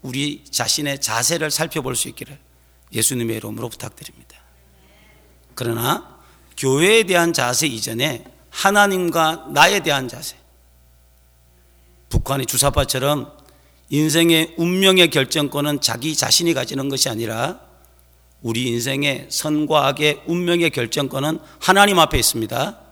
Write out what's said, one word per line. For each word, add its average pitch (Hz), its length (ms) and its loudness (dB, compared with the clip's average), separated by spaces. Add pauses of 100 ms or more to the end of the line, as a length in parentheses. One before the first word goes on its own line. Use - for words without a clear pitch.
우리 143 400 -6
자신의 139 560 -4
자세를 156 500 -2
살펴볼 143 460 -4
수 - 120 -4
있기를 139 300 -16 (540)
예수님의 113 460 -2
이름으로 110 320 -8
부탁드립니다. - 680 -18 (1160)
그러나 117 640 -4 (400)
교회에 175 460 4
대한 170 280 2
자세 123 340 0
이전에 117 560 -4 (280)
하나님과 180 1040 2
나에 175 260 6
대한 143 260 0
자세. - 300 -12 (1700)
북한의 135 340 0
주사파처럼 135 880 0 (560)
인생의 160 680 2
운명의 185 500 4
결정권은 143 720 0
자기 120 340 -2
자신이 - 380 2
가지는 135 380 -2
것이 135 180 0
아니라 113 520 -4 (840)
우리 117 260 -2
인생의 131 600 -2
선과 151 580 0
악의 143 380 0
운명의 170 420 0
결정권은 139 680 -2 (220)
하나님 196 380 4
앞에 151 200 4
있습니다. 120 600 -2 (140)